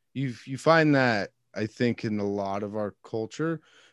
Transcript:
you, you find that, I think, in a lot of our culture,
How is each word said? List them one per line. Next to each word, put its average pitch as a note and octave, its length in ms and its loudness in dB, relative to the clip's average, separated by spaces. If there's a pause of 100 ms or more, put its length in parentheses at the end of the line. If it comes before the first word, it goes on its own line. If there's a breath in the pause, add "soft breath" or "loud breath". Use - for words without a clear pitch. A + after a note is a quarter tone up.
(140)
you, B2+ 220 -6 (100)
you C3 120 -8
find D#3 380 4
that, A#2 360 2 (240)
I G#2+ 100 -2
think, A#2 380 -2
in G#2+ 160 -2
a G2+ 80 -2
lot G2+ 340 -4
of G#2 140 -8
our G#2+ 180 -4 (100)
culture, D3+ 580 -6 (320 soft breath)